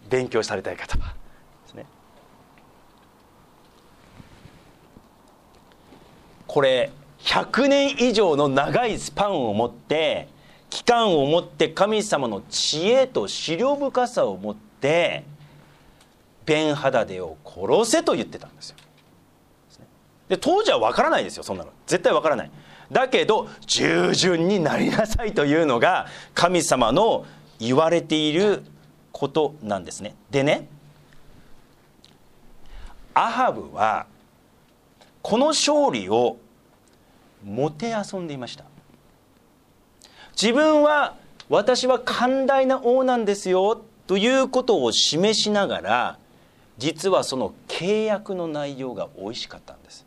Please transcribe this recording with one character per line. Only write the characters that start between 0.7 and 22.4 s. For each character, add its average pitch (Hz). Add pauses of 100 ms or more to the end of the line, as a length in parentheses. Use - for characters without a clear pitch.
い -
方 -
は - (500)
で -
す -
ね。 - (4000)
こ -
れ、 131 (320)
百 -
年 277
以 247
上 185
の 143
長 143
い 208
ス -
パ 202
ン 160
を 104
持 113
っ 117
て、 135 (440)
期 -
間 226
を 139
持 160
っ 151
て、 156
神 208
様 147
の 98
知 165
恵 262
と 135
思 98
慮 240
深 254
さ 165
を 101
持 101
っ -
て、 139 (1200)
ベ 156
ン 147
ハ 139
ダ 120
デ 92
を 80
殺 127
せ 320
と 311
言 123
っ -
て -
た -
ん -
で -
す -
よ。 - (1500)
で、 190
当 359
時 285
は 143
分 113
か 214
ら 320
な 254
い 117
で 92
す -
よ、 80
そ 104
ん 95
な 85
の。 71 (160)
絶 175
対 247
分 151
か 156
ら 143
な 87